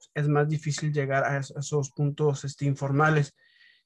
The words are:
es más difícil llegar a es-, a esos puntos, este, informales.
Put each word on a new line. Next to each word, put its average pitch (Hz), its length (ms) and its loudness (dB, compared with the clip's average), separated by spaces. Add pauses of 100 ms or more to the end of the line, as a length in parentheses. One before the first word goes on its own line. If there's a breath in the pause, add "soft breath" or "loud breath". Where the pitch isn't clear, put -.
(140)
es 147 140 0
más 147 200 4
difícil 151 440 -2
llegar 139 320 0
a 139 140 0
es-, 139 180 -8
a 147 40 -4
esos 139 300 -2
puntos, 143 540 -2
este, 139 200 -6
informales. 143 680 2 (520 soft breath)